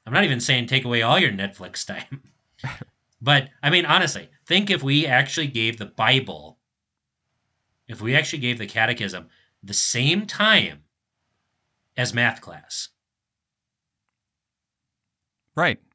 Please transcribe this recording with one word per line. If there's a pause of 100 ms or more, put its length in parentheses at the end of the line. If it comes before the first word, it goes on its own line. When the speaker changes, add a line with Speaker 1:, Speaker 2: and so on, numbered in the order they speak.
Speaker 1:
I'm
not
even
saying
take
away
all
your
Netflix
time. (420)
<laughs> (500)
But, (140)
I
mean,
honestly, (160)
think
if
we
actually
gave
the
Bible, (1300)
if
we
actually
gave
the
catechism (340)
the
same
time (1120)
as
math
class. (2750)
Speaker 2:
Right. (160)